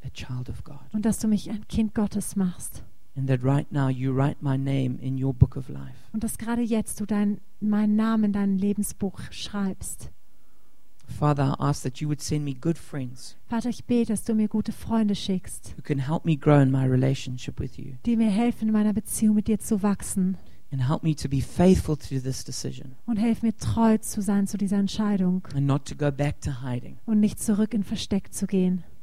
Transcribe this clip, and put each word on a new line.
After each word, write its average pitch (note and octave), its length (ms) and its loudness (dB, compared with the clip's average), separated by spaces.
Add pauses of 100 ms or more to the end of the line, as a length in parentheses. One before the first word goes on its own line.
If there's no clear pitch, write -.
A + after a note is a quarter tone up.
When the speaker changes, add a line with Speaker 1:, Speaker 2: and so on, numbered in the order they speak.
Speaker 1:
a B2+ 60 -6
child - 380 -8
of - 160 -8
God. C#3+ 160 -10 (120)
Speaker 2:
Und G#3+ 120 -2
dass A3 140 4
du A3 100 0
mich G#3+ 220 2
ein G#3+ 180 -6
Kind A3 260 0
Gottes G#3 420 -2
machst. - 480 -2 (320)
Speaker 1:
And C3+ 120 -2
that C3 160 2
right C#3 260 2
now C#3 200 2
you C3 240 0
write C3+ 260 2
my C3+ 160 0
name C3+ 460 0
in C3 200 -2
your C3+ 120 0
book - 220 6
of C3+ 120 -8
life. C3+ 440 -10
Speaker 2:
Und A3 120 -2
dass - 140 -4
gerade A#3 240 -2
jetzt A3 380 -2
du G#3+ 60 -2
dein, G#3 340 0 (200)
meinen G#3 360 4
Namen A3 300 4
in G#3 60 4
dein G3 240 2
Lebensbuch G3+ 640 -2 (100)
schreibst. - 800 -6 (1000)
Speaker 1:
Father, C#3+ 500 2
I - 40 -4
ask C#3+ 200 0
that B2+ 180 -6
you D3+ 80 -4
would D3 140 -2
send D3 220 -2
me C#3 100 -4
good D#3+ 240 -2
friends C3 580 -10 (100)
Speaker 2:
Vater, A#3 220 -2
ich - 160 -6
bete, A#3 280 2
dass G3+ 120 -2
du A3+ 100 0
mir G#3+ 140 4
gute G#3+ 240 0
Freunde A3 420 0
schickst, - 640 -4
Speaker 1:
who - 60 -10
can C#3+ 160 0
help C#3 260 -2
me E3 120 4
grow D3 260 6
in C3 80 6
my C3 160 2
relationship C3 760 0
with C#3 160 -6
you. - 200 -10 (100)
Speaker 2:
die A#3 100 2
mir A3 140 4
helfen, A#3 380 2
in G#3+ 40 2
meiner G#3+ 220 4
Beziehung A3 400 2
mit G#3+ 120 4
dir G#3+ 120 2
zu G3+ 240 0
wachsen. F#3+ 560 0 (320)
Speaker 1:
And C3 180 0
help D#3 140 0
me D#3+ 140 2
to - 120 -4
be C3+ 140 0
faithful F3 560 6
to - 200 -4
this C3 260 -4
decision C3 480 -8 (120)
Speaker 2:
Und A#3 140 -2
helf A3+ 240 2
mir, A3+ 160 2
treu A3 400 4
zu - 240 -4
sein G3+ 240 4
zu G3 100 -4
dieser G3+ 220 2
Entscheidung F#3+ 760 2
Speaker 1:
and C#3 120 2
not C#3 180 2
to - 100 -8
go D3 160 0
back C#3+ 300 -2
to B2+ 220 -4
hiding. B2+ 420 -6
Speaker 2:
und G#3+ 160 4
nicht G#3 200 2
zurück G#3+ 340 2
in G3+ 100 0
Versteck - 480 -4
zu - 140 -4
gehen. F#3 360 2 (200)